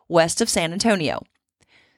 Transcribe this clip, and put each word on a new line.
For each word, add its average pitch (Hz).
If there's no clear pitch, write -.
west 170
of 226
San 165
Antonio. 180